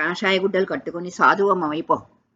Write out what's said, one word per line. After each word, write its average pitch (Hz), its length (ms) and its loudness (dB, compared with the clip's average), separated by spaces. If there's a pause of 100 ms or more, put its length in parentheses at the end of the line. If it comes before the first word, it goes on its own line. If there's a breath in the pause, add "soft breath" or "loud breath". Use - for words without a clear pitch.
కాషాయ 185 400 0
గుడ్డలు 190 240 0
కట్టుకొని 170 460 -6
సాధువమ్మవైపో, 165 920 2 (340)